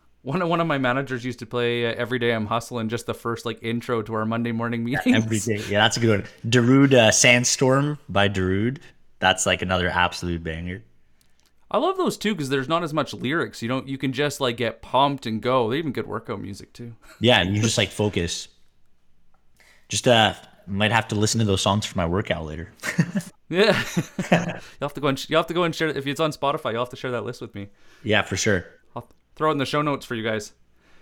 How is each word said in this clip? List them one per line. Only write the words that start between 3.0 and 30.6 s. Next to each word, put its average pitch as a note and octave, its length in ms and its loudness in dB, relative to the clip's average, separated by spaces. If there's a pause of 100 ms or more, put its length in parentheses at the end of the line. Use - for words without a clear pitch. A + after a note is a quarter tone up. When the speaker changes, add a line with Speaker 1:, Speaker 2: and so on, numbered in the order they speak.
Speaker 1:
the A2+ 80 -4
first, A#2 320 -6
like, A2+ 160 -6
intro A#2 400 -2
to A2 100 -8
our A2 140 -2
Monday A#2 260 -2
morning A#2 340 -4
Speaker 2:
Yeah, B2 200 -2
Speaker 1:
meetings. B2+ 180 4
Speaker 2:
Every A2 140 -2
Day. G#2 320 -4
Yeah, G2+ 100 2
that's A2+ 160 6
a A2+ 40 -4
good A2 200 4
one. - 80 -12 (180)
Darude, B2+ 460 6
uh, A2+ 200 8
Sandstorm C3 840 4 (120)
by G2+ 180 2
Darude. G2 500 0 (420)
That's, F#2 260 2
like, F#2 160 2
another F2+ 260 0
absolute F2 560 -2
banger. E2+ 380 -8 (880)
Speaker 1:
I G3 80 0
love F#4 180 0
those E4+ 220 -2
too, G#3 180 -2
'cause C#3 140 -6
there's C3+ 180 0
not E3 140 0
as D#3 100 -6
much D3+ 220 -4
lyrics. B2 480 -4
You A2+ 60 -4
don't, C3 200 -4
you C3+ 80 -8
can C3+ 160 -4
just, C#3 260 -2
like, A#2+ 200 -2
get A#2 240 -4
pumped C#3 420 2
and A2 160 -4
go. A#2+ 300 0
They C3+ 80 -2
even D#3+ 140 -4
good G#2+ 140 -6
workout G#2 360 -8
music G2 320 -14
too. A#2+ 200 -16 (120)
<laughs> - 140 -20
Speaker 2:
Yeah, A2 220 6
you G2+ 200 0
just, A2+ 160 0
like, G2+ 100 2
focus. F#2+ 600 -4 (1400)
Just, - 180 -4
uh, A2+ 280 6 (320)
might G2+ 260 0
have A2+ 160 2
to A2 80 -2
listen G#2+ 240 0
to A2+ 40 2
those G2 160 2
songs G#2 240 2
for - 140 -6
my F2 80 0
workout E2+ 380 -2
later. D#2 320 -10
<laughs> - 60 -20 (680)
Speaker 1:
Yeah. F3 360 2 (220)
<laughs> - 240 -10
You'll - 580 -2
have - 60 -10
to C#3 80 -10
go D3 60 2
and C3+ 100 0
sh-, - 100 -10
you'll D#3 120 4
have E3 80 -2
to F3 40 -10
go F3 120 0
and E3 100 0
share, D#3+ 140 -2
if C#3 180 -6
it's C#3+ 140 -4
on D#3 120 0
Spotify, C#3 400 -4
you'll A2+ 80 -2
have B2 80 -4
to - 80 -14
share C3 140 -8
that A2 160 -6
list A#2+ 160 -10
with A2 120 -14
me. G2+ 140 -12 (340)
Speaker 2:
Yeah, G#2 200 2
for - 120 -6
sure. F#2 300 0 (320)
Speaker 1:
I'll A#2+ 100 -14 (300)
throw D#3 140 0
it - 20 0
in C#3+ 60 -2
the C3 80 -2
show D3 160 -2
notes D3 240 -4
for B2 80 -8
you A2 80 -4
guys. A2 320 -4 (480)